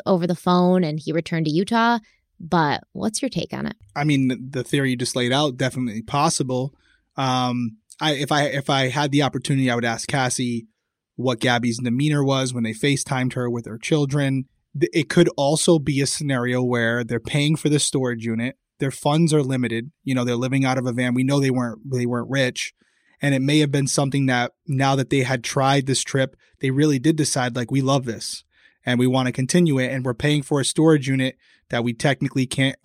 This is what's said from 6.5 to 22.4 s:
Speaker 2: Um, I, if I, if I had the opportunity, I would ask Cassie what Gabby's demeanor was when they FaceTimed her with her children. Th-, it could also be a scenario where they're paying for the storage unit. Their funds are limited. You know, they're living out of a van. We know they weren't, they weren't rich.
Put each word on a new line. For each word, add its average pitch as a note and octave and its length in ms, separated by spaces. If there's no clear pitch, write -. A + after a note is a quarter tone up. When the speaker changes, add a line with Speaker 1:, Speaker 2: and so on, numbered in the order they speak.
Speaker 2:
Um, B2+ 600
I, D#3 140
if C#3 160
I, D3 160
if C#3 220
I C3+ 200
had C#3+ 220
the C#3+ 120
opportunity, C3 480
I A#2+ 40
would A#2 100
ask A2+ 240
Cassie B2 580
what B2 260
Gabby's A#2+ 380
demeanor C#3 440
was C3+ 300
when B2 100
they A2 120
FaceTimed C3 600
her B2 140
with A#2 180
her A2+ 120
children. C#3 680
Th-, E3+ 140
it E3 160
could E3+ 280
also D#3 420
be C#3 240
a C3+ 40
scenario B2+ 560
where A#2+ 420
they're A#2 160
paying D3 360
for - 140
the D3 80
storage B2 480
unit. A#2 300
Their C3+ 100
funds D3+ 420
are D3+ 100
limited. B2+ 480
You C3+ 100
know, B2+ 100
they're B2 120
living C3 300
out B2+ 100
of C3 100
a B2+ 60
van. B2 220
We B2+ 100
know C#3 160
they C3+ 100
weren't, B2 300
they B2 140
weren't A#2+ 240
rich. B2+ 460